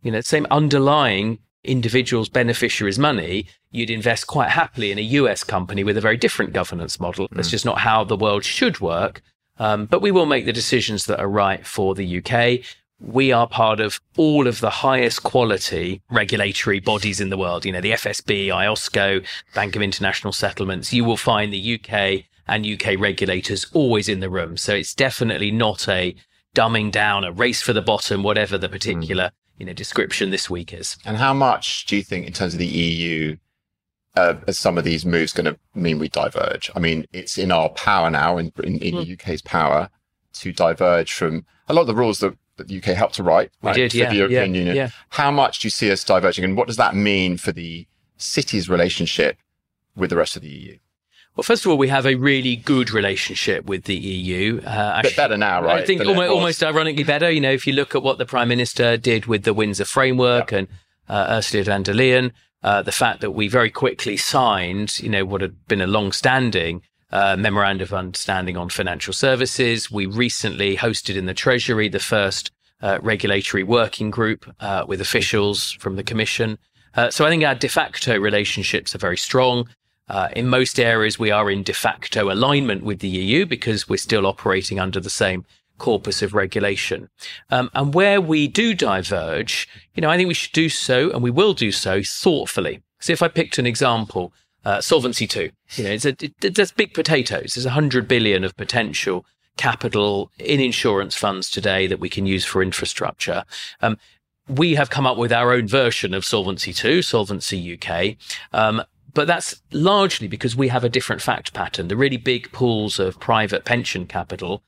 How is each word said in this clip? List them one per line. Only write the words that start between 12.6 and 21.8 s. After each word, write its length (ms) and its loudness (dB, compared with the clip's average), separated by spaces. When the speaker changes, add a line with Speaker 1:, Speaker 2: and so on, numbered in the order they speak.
Speaker 1:
We 320 2
are 160 4
part 320 2
of 220 -2
all 320 4
of 120 -2
the 100 2
highest 520 2
quality 880 0
regulatory 680 0
bodies 400 -2
in 100 -2
the 80 -4
world. 260 -2
You 80 -4
know, 80 -4
the 120 0
F 120 -2
S 160 -4
B, 280 -2
iosco, 760 0
Bank 220 -2
of 60 0
International 500 -2
Settlements. 600 -4
You 120 2
will 120 2
find 360 0
the 60 -6
U 200 -4
K 480 -2